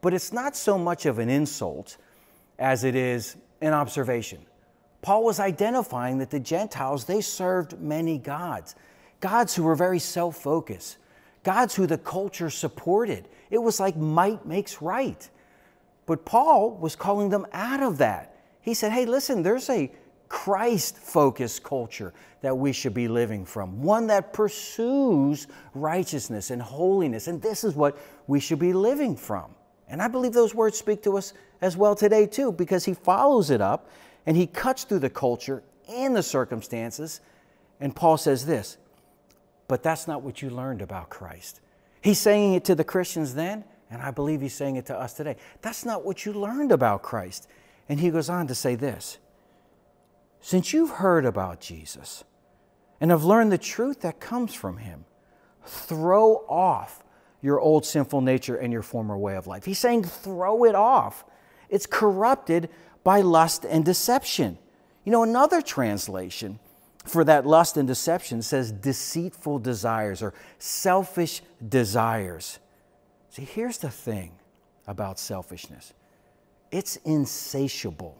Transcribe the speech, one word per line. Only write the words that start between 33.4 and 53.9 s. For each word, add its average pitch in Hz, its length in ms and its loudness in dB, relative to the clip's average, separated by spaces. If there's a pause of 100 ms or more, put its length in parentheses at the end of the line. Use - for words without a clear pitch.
it 120 120 4
up 101 280 -2 (360)
and 160 100 2
he 175 120 4
cuts - 360 -2
through 196 160 0
the 135 100 0
culture 127 540 -4 (240)
and 247 280 -2
the 190 80 2
circumstances. 120 1000 -6 (580)
And 139 160 -4
Paul 160 220 4
says 135 280 2
this, 143 320 -4 (880)
"But 127 160 -2
that's 160 240 -2
not 147 160 -6
what 127 180 -12
you 135 80 -8
learned 123 320 -8
about 92 280 -12
Christ." - 520 -18 (400)
He's 196 180 4
saying 208 340 6
it 180 120 2
to 185 100 6
the 156 80 0
Christians 160 520 -2
then, 196 280 -6 (260)
and 117 120 -12
I 135 100 -6
believe 147 300 -2
he's 135 140 -8
saying 139 200 -4
it 123 120 -8
to 117 120 -8
us 127 140 -8
today. 147 240 -8 (240)
"That's 226 240 -10
not 214 180 -6
what 190 220 -8
you 208 80 -6
learned 233 380 -2
about 117 320 2
Christ." 95 440 -10 (400)
And 147 120 -4
he 175 100 2
goes 160 200 -2
on 175 180 -4
to 127 80 -6
say 127 200 -2
this, 113 440 -8 (1200)
"Since - 320 0
you've 320 180 4
heard 175 340 4
about 95 340 -2
Jesus - 640 -16 (760)
and 160 120 4
have 160 120 4
learned 214 280 6
the 180 80 2
truth - 420 -4